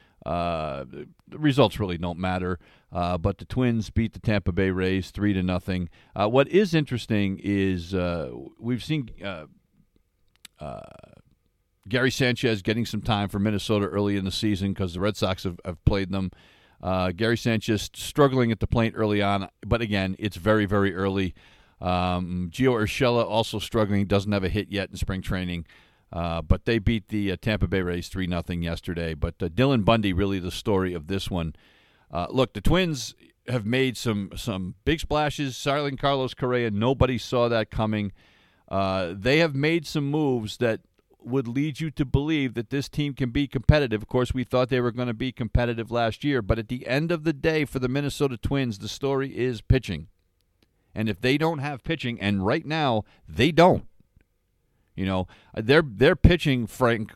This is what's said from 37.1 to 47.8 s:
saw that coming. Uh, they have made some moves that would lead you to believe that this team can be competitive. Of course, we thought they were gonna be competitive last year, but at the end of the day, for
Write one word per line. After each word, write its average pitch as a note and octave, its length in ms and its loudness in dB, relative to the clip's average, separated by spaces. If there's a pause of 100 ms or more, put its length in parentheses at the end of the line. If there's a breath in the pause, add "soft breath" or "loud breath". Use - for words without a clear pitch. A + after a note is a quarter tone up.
saw A#2+ 300 0
that A2+ 220 0
coming. G#2+ 420 -2 (560 soft breath)
Uh, F#2+ 460 -2
they A#2+ 240 2
have D#3+ 160 2
made D#3 320 0
some C#3+ 240 -2
moves C3 480 0
that A2 220 0 (400)
would A#2+ 280 -2
lead C#3+ 320 -4
you D#3+ 100 -6
to D3 140 -2
believe C#3 500 0
that A2+ 160 -6
this C3+ 180 -4
team D3 240 -4
can B2+ 180 -4
be C#3 180 0
competitive. B2+ 540 4
Of - 60 -12
course, B2+ 240 2
we B2+ 120 -2
thought B2+ 240 2
they B2+ 120 0
were A#2+ 120 0
gonna B2 220 -4
be B2+ 180 -6
competitive A#2 580 -2
last A#2 320 -2
year, C#3 200 0
but A2 160 2
at A2 100 -8
the B2+ 180 -8
end D3 240 0
of E3 140 -2
the D#3+ 80 2
day, D#3 320 0
for C3+ 160 -6